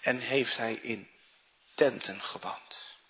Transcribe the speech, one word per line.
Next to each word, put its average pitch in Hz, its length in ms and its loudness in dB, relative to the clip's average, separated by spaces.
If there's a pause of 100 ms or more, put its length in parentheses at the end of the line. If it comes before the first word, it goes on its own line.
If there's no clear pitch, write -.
en 127 180 2
heeft 123 380 2
hij 113 160 0
in 107 360 -6 (640)
tenten 101 460 4
gewoond. - 640 -8 (220)